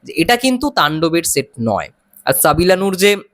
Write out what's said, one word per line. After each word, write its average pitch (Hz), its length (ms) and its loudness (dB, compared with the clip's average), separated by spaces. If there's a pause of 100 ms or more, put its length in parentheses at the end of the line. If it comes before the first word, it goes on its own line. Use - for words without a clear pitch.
যে - 60 -16 (100)
এটা 165 120 2 (100)
কিন্তু 254 220 0 (120)
তাণ্ডবের 160 540 0
সেট 139 160 -2 (200)
নয়। 90 200 -2 (380)
আর 135 160 0
সাবিলা 170 400 2
নূর 196 100 0 (100)
যে 202 80 6 (240)